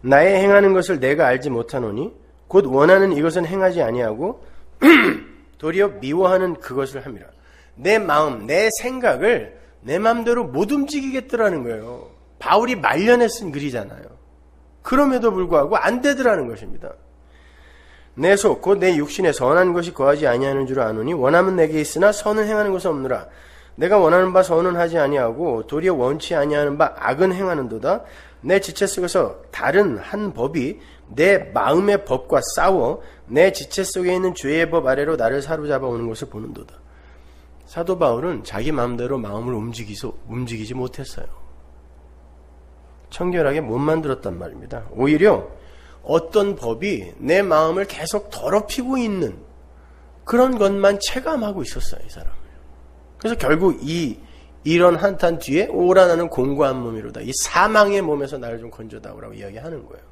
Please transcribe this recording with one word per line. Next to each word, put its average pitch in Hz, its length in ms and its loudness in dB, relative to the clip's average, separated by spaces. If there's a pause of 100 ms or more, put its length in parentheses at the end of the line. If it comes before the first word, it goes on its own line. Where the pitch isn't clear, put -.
"나의 156 360 6
행하는 202 360 6
것을 175 260 0
내가 139 280 2
알지 131 220 0
못하노니 120 640 -4 (340)
곧 190 200 4
원하는 180 440 6
이것은 160 340 0
행하지 180 360 0
아니하고 120 640 -2 (340)
<clears throat> - 760 4
도리어 180 300 0 (120)
미워하는 180 600 2
그것을 135 460 -6
함이라." 113 200 -14 (500)
내 196 240 2
마음, 147 460 0
내 190 240 2 (120)
생각을 214 760 -2 (240)
내 151 180 -4
마음대로 233 460 0
못 160 260 -2
움직이겠더라는 262 920 -2
거예요. 117 460 -10 (300)
바울이 226 360 2
말년에 214 520 4
쓴 196 240 -8
글이잖아요. 127 520 -8 (760)
그럼에도 254 500 0
불구하고 175 460 0
안 240 240 0
되더라는 247 460 0
것입니다. 104 440 -10 (1200)
"내 175 200 4
속, 202 260 2
곧 196 180 2
내 180 160 2
육신에 147 360 0
선한 170 420 2
것이 175 200 -4
거하지 143 340 2
아니하는 135 400 0
줄 131 140 -4
아노니 110 320 -2
원함은 170 420 2
내게 156 260 2
있으나 175 300 2
선은 214 360 -2
행하는 208 240 0
것은 185 200 -2
없느라. 131 360 -4 (480)
내가 180 220 2
원하는 180 360 4
바 185 100 6
선은 175 320 2
하지 170 240 0
아니하고 135 680 0
도리어 170 300 0
원치 143 400 -2
아니하는 147 420 0
바 156 180 2
악은 165 380 0
행하는도다. 156 680 -2 (380)
내 180 180 4
지체 190 260 -2
속에서 180 520 -2 (140)
다른 156 460 2
한 208 360 -8
법이 139 460 -4 (280)
내 175 300 4 (160)
마음의 175 520 2
법과 131 360 0 (140)
싸워 165 460 0 (240)
내 170 260 4
지체 190 320 -6
속에 180 300 -2
있는 185 220 -2
죄의 156 340 -2
법 156 160 0
아래로 143 300 0
나를 127 260 0
사로잡아 147 460 -4
오는 120 200 -4
것을 113 220 -10
보는도다." - 540 -16 (880)
사도 175 240 -4
바울은 139 460 0
자기 113 280 -4
마음대로 123 460 -4
마음을 113 360 -6
움직이서-, 110 600 -10 (140)
움직이지 117 480 -10
못했어요. 127 500 -10 (1800)
청결하게 160 520 -2
못 120 180 -4
만들었단 147 580 -2
말입니다. 87 540 -14
오히려 147 560 2 (560)
어떤 175 520 0
법이 117 600 -6
내 175 240 2
마음을 170 440 2
계속 - 440 -8
더럽히고 240 680 -4
있는 190 400 -4 (840)
그런 247 340 2
것만 202 420 2
체감하고 220 640 -4
있었어요, - 420 -2
이 - 40 -12
사람은. - 240 -4 (840)
그래서 226 200 -4
결국 160 440 2
이, 151 380 -4 (440)
"이런 170 320 4
한탄 170 440 0
뒤에 156 280 -2
오라 185 400 6
나는 170 220 0
공고한 135 500 0
몸이로다. 117 420 -10
이 117 100 -8 (100)
사망의 202 600 2
몸에서 143 340 -4
나를 117 220 -10
좀 113 100 -16
건져다오라고" 107 640 -18
이야기하는 110 540 -14
거예요. - 240 -20